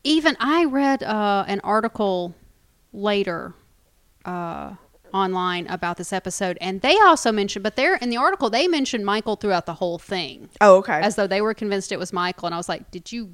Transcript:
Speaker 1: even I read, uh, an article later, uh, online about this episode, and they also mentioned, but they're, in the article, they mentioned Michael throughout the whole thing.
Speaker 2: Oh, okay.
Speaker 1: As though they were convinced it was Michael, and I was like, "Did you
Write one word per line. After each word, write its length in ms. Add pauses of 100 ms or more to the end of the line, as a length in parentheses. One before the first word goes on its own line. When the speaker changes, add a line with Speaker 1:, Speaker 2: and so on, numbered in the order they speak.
Speaker 1:
even 360
I 260
read, 380
uh, 440
an 160
article 720 (580)
later, 600 (720)
uh, 480 (400)
online 540
about 300
this 160
episode, 480
and 200
they 200
also 320
mentioned, 300
but 120
they're, 200
in 140
the 80
article, 320
they 180
mentioned 380
Michael 300
throughout 300
the 80
whole 260
thing. 500 (120)
Speaker 2:
Oh, 160
okay. 240
Speaker 1:
As 160
though 100
they 140
were 120
convinced 380
it 80
was 140
Michael, 320
and 100
I 20
was 120
like, 220
"Did 200
you 220